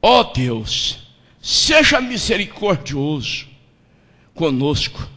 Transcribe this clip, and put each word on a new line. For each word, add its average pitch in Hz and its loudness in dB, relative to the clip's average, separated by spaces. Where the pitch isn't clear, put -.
Ó 226 6
Deus, - -4
seja 294 4
misericordioso 151 -4
conosco. 143 -2